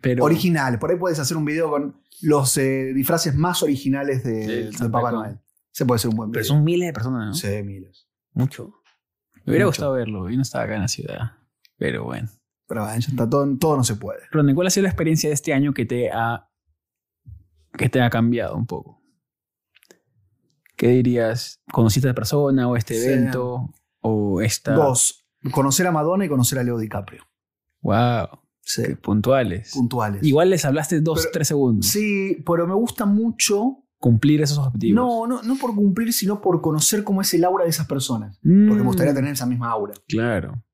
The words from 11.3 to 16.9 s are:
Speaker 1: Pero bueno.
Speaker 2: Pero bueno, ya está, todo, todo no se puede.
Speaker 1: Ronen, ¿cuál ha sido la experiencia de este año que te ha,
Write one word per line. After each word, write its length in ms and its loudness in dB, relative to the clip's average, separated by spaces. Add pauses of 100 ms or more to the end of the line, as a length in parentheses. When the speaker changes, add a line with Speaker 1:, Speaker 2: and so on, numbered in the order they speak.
Speaker 1:
Pero 260 -4
bueno. 240 -8 (380)
Speaker 2:
Pero 180 -6
bueno, 160 -6
ya 100 -4
está, 200 -2
todo, 160 0 (120)
todo 180 2
no 80 2
se 120 -2
puede. 240 -10 (120)
Speaker 1:
Ronen, 220 4
¿cuál 120 0
ha 40 0
sido 120 2
la 80 2
experiencia 400 0
de 40 0
este 200 -2
año 180 2
que 140 -2
te 240 -2
ha, 380 -4 (1300)